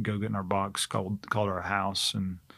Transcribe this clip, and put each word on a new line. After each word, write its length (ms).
go 160
get 120
in 60
our 80
box 420
called, 440
called 200
our 140
house, 500
and 240